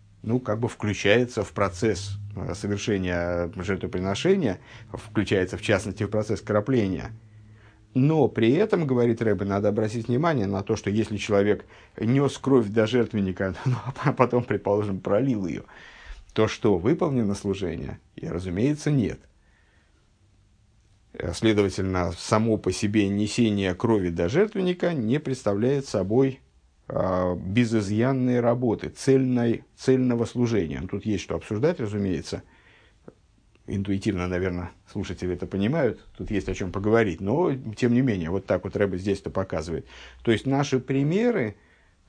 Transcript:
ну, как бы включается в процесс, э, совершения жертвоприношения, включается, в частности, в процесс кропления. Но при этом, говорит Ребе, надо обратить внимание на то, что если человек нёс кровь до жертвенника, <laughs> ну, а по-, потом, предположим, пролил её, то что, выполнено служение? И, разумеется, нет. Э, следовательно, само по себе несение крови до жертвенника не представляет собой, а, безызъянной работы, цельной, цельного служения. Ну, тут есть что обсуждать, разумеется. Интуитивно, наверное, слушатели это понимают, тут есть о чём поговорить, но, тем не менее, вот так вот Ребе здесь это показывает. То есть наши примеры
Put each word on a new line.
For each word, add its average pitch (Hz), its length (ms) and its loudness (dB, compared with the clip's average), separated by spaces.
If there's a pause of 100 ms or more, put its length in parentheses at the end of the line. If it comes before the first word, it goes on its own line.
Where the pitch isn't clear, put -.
(220)
ну, 117 180 0
как 110 180 -4
бы 117 100 0
включается 107 760 2
в - 80 -10
процесс, 98 680 -2 (160)
э, 87 200 -6
совершения 90 1000 -2
жертвоприношения, 95 1040 -2 (340)
включается, 95 680 -2
в - 40 -12
частности, 101 420 0
в 98 40 -2
процесс 107 320 -2
кропления. 104 720 0 (800)
Но 139 360 4
при 113 240 4
этом, 180 340 2
говорит 120 360 2
Ребе, 101 220 0
надо 101 240 0
обратить 107 400 -2
внимание 127 380 2
на 101 160 -2
то, 110 140 -2
что - 140 -4
если 107 260 0
человек 101 500 2 (320)
нёс 135 400 2
кровь 127 300 4
до 107 180 2
жертвенника, 101 720 0
<laughs> - 60 -8
ну, 123 180 2
а 127 80 -6
по-, - 200 0
потом, 120 320 2
предположим, 101 560 0
пролил 104 460 0
её, - 160 -6 (760)
то 110 120 4
что, 104 280 2
выполнено 123 580 0
служение? 92 640 -6 (160)
И, - 140 -10
разумеется, 98 640 -2
нет. 123 300 0 (1900)
Э, - 180 -6
следовательно, 95 840 2
само 110 400 0
по 95 140 -2
себе 104 360 0
несение 101 640 0
крови 101 360 2
до 85 180 0
жертвенника 180 640 0
не 127 260 0
представляет 131 680 -2
собой, 120 540 2 (480)
а, 92 460 0
безызъянной 113 1080 2
работы, 120 500 0
цельной, 127 760 2 (120)
цельного 127 500 2
служения. 107 560 0
Ну, 92 60 -8
тут 101 180 -6
есть 101 180 0
что 82 120 -4
обсуждать, 131 440 -2
разумеется. 101 640 -4 (1200)
Интуитивно, 98 640 -2
наверное, 90 420 -2 (220)
слушатели 92 400 -6
это 87 140 -6
понимают, 110 600 -2 (120)
тут 92 120 -8
есть 98 200 -2
о 92 40 -6
чём 92 160 -6
поговорить, 101 520 2
но, 147 300 0 (240)
тем 120 180 2
не 127 80 4
менее, 92 280 0
вот 95 140 -2
так 92 180 0
вот 98 140 -6
Ребе 98 220 0
здесь 98 220 -2
это - 100 -10
показывает. 82 560 -4 (360)
То 117 80 2
есть 110 160 0
наши 135 320 0
примеры 143 760 0 (520)